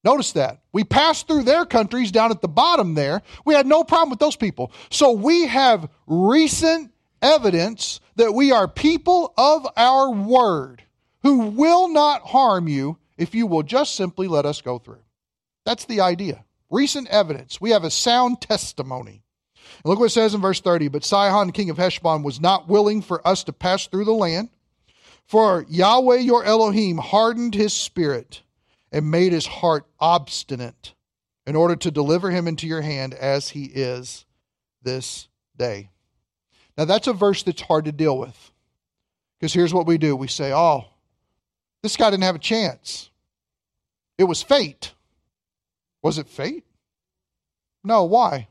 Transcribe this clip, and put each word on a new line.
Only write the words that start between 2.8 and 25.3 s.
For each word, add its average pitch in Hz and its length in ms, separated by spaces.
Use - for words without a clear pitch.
there. 151 280
We 302 80
had 277 120
no 311 200
problem 330 240
with 233 100
those 294 160
people. 127 340
So 277 220
we 294 360
have 226 420
recent 294 840
evidence 226 800
that 220 160
we 269 180
are 202 160
people 339 720
of 277 280
our 262 340
word 196 720
who 269 160
will 339 360
not 294 360
harm 208 440
you 143 300
if 170 160
you 226 140
will 160 160
just 254 320
simply 190 320
let 147 180
us 147 140
go 123 180
through. 113 260
That's 240 200
the 214 160
idea. 180 420
Recent 269 380
evidence. 160 540
We 214 80
have 196 160
a 156 40
sound 247 520
testimony. 131 840
And 156 40
look 202 100
what 233 80
it - 20
says 220 260
in 202 60
verse 185 180
thirty, 165 300
"But 143 160
Sihon, 202 480
king 196 160
of 151 80
Heshbon, 170 460
was 139 180
not 180 260
willing 208 340
for - 240
us 185 200
to 156 80
pass 185 340
through 196 160
the 214 80
land, 202 380
for 208 460